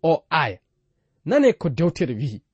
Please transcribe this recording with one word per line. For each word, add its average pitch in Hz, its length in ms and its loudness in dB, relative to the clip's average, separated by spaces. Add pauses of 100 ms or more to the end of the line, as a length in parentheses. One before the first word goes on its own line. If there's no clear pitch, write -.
o 160 280 0
aya. 135 280 -2 (640)
Nane 254 280 4
ko - 160 -4
dewtere 156 460 -2
wi'i. 110 280 -6 (120)